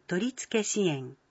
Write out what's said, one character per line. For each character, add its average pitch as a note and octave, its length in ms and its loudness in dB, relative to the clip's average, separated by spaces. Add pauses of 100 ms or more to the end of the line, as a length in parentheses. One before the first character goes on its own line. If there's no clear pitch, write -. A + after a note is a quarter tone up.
取 G#3 200 0
り B3+ 80 -4
付 - 240 -2
け G#3 40 2
支 G3+ 240 2
援。 C3+ 280 -2 (160)